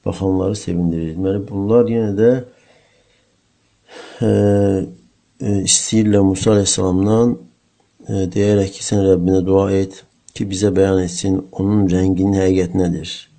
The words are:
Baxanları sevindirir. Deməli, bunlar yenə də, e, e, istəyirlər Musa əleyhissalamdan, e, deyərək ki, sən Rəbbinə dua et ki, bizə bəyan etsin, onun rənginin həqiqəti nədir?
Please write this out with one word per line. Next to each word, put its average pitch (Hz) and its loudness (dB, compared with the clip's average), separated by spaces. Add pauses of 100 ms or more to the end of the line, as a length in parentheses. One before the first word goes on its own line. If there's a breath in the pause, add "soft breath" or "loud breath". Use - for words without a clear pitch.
Baxanları 95 -2
sevindirir. 85 -4
Deməli, 95 -4
bunlar 107 0
yenə 110 -2
də, 113 4 (1900 loud breath)
e, 110 0 (1080)
e, 107 -2 (160)
istəyirlər 104 2
Musa 95 2
əleyhissalamdan, 101 0 (720)
e, 95 -2
deyərək 101 2
ki, - -14
sən 101 0
Rəbbinə 92 2
dua 98 2
et 95 -2 (300)
ki, 104 -6
bizə 98 0
bəyan 95 2
etsin, 92 -4 (120)
onun 101 0
rənginin 95 0
həqiqəti 95 0
nədir? 78 -4 (240)